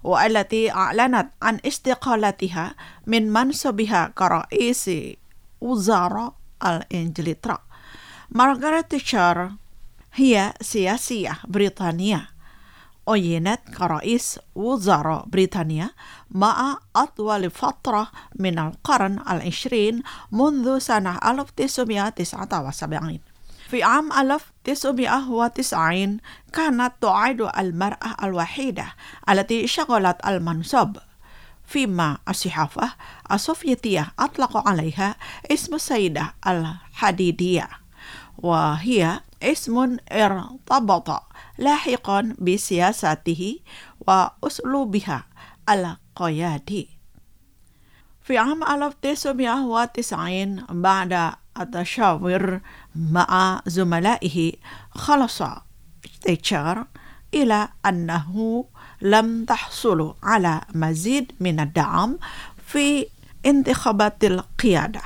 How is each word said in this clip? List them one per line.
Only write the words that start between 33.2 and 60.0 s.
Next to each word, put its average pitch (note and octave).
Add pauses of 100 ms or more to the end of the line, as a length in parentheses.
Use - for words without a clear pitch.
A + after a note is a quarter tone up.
السوفيتية G#3
أطلقوا B3
عليها F#3 (360)
اسم -
السيدة F3+ (120)
الحديدية، F3 (680)
وهي E3 (220)
اسم B3 (160)
ارتبط G3+ (360)
لاحقا A#3+
بسياسته F3+ (420)
وأسلوبها G3+ (440)
القيادي. E3+ (1300)
في B3+
عام D4
ألف C#4+
تسعمائة C4+
وتسعين، G3
بعد F3+ (280)
التشاور F#3 (340)
مع F3
زملائه، F3 (380)
خلص C#4 (800)
تيتشر F3 (500)
إلى A3 (180)
أنه F3+ (380)
لم A3+
تحصل F3